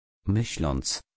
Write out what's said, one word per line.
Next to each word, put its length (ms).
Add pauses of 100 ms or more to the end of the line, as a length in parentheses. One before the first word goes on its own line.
(260)
Myśląc, 760 (160)